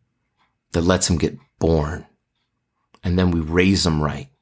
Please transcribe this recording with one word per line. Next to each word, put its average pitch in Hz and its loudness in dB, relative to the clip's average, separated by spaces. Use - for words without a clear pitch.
that 85 -2
lets 90 0
them 90 0
get - -4
born, 80 -2
and 90 0
then 90 2
we 85 0
raise 90 2
them 80 0
right. 69 -6